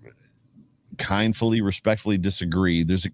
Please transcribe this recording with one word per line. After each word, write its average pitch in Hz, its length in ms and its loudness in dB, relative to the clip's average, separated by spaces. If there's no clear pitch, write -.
kindly, 110 640 0
respectfully 104 560 0
disagree. 90 640 0
There's 87 220 0
a, 95 80 -4